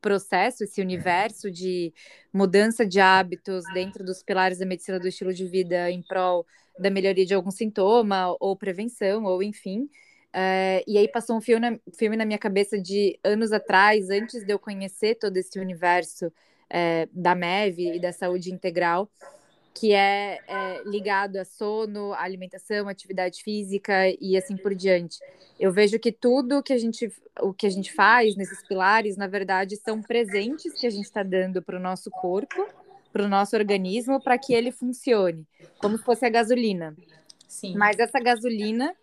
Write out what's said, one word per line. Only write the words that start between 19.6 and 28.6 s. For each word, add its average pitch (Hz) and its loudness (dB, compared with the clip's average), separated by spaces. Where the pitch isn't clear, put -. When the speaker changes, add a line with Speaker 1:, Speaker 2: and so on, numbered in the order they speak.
Speaker 1:
que 214 2
é, 196 2
é 190 -8
ligado 202 -2
a 185 -8
sono, 208 -8
alimentação, 190 -8
atividade 185 -6
física 196 0
e 190 0
assim 190 -2
por 196 -4
diante. 180 0
Eu 190 4
vejo 208 4
que 226 0
tudo 254 2
que 277 0
a 254 4
gente, 226 -2
o 190 -2
que - -6
a 202 4
gente 190 -6
faz 220 6
nesses 196 -10